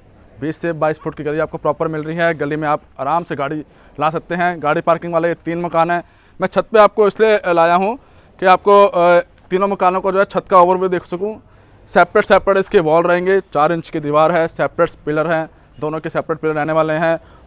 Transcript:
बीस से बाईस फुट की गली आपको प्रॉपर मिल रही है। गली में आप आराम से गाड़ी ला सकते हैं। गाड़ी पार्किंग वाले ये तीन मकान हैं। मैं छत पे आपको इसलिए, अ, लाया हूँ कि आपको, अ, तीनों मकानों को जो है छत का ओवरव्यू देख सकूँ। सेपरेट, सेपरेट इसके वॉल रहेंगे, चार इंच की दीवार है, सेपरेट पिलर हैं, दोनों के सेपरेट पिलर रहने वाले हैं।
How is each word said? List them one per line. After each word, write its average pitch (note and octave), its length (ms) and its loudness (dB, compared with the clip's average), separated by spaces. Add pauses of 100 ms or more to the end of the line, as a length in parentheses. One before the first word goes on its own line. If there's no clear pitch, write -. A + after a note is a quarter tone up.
(400)
बीस D3+ 160 -6
से E3+ 160 -6
बाईस D#3 260 -4
फुट D#3 160 -10
की - 80 -12
गली D3 160 -4
आपको D#3+ 200 -6
प्रॉपर D#3+ 300 -4
मिल D#3 140 -6
रही D#3+ 140 -8
है। E3+ 180 0
गली D3 220 -4
में D3+ 120 -4
आप D3 120 -2 (200)
आराम D#3 240 -4
से D#3+ 120 -8
गाड़ी C#3+ 280 -6 (360)
ला D3+ 100 0
सकते E3 240 -6
हैं। F3 280 -4
गाड़ी D3+ 180 -2
पार्किंग E3+ 320 -2
वाले E3 160 -2
ये E3+ 60 -2
तीन E3 260 -8
मकान E3 300 -2
हैं। F3 140 -4 (360)
मैं F#3 80 -2
छत - 240 -4
पे A3 60 4
आपको G#3 300 4
इसलिए, G#3+ 300 2
अ, F#3 140 -4
लाया E3+ 220 2
हूँ G3 240 -2 (420)
कि F#3 60 -2
आपको, G3+ 380 6
अ, F3 360 4
तीनों - 480 -4
मकानों F#3+ 320 -2
को F#3 120 -2
जो F#3+ 60 0
है G3+ 60 2
छत F#3+ 260 -4
का F#3+ 80 6
ओवरव्यू F3+ 300 2
देख F3 160 -4
सकूँ। G#3 380 -8 (460)
सेपरेट, G3 360 2
सेपरेट G3 320 2
इसके G3 240 2
वॉल D#3+ 220 2
रहेंगे, F3+ 380 0
चार D#3 320 0
इंच E3 180 -6
की E3 100 -6
दीवार D3+ 320 2
है, E3 160 0
सेपरेट D#3+ 420 -2 (160)
पिलर D#3 260 -2
हैं, D#3+ 180 -4 (300)
दोनों D#3 200 -6
के E3 80 -10
सेपरेट D#3 300 -6
पिलर D#3 160 -2
रहने D3+ 180 -4
वाले D#3 200 0
हैं। E3 280 -2 (260)